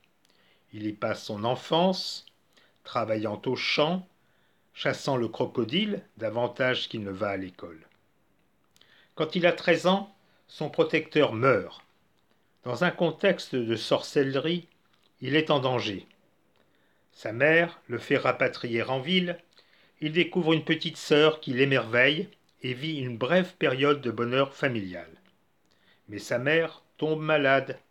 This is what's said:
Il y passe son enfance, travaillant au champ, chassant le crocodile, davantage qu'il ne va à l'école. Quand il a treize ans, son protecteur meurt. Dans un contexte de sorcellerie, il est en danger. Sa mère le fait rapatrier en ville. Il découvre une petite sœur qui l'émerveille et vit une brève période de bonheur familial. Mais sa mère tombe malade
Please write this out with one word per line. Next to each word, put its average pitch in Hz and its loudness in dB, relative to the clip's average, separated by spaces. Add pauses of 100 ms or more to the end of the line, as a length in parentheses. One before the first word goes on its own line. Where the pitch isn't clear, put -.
(720)
Il 107 -8
y 107 -4
passe 104 -4
son 104 -6
enfance, 165 0 (560)
travaillant 110 -4
au 127 -2
champ, 170 0 (680)
chassant 135 -2
le 117 0
crocodile, 139 -2 (140)
davantage 120 -2
qu'il 113 -8
ne 98 -8
va 98 -4
à 98 -4
l'école. 90 -12 (1300)
Quand 160 -4
il 175 4
a 170 6
treize 170 2
ans, 196 2 (360)
son - -8
protecteur 156 2
meurt. 110 0 (800)
Dans 123 -2
un 180 2
contexte 175 0
de 113 0
sorcellerie, 139 0 (540)
il 135 0
est 160 2
en 143 4
danger. 110 -2 (1040)
Sa - -10
mère 160 2
le 120 -4
fait 135 0
rapatrier 123 0
en 131 -2
ville. 175 0 (640)
Il 151 -4
découvre 165 2
une 156 2
petite 160 -2
sœur 151 4
qui 135 -6
l'émerveille 131 2 (340)
et 127 -4
vit 147 -8
une 127 -6
brève 170 0
période 139 2
de 120 -4
bonheur 120 0
familial. 95 -6 (1000)
Mais 104 -10
sa 123 -2
mère 156 0 (160)
tombe 156 0
malade 139 2 (120)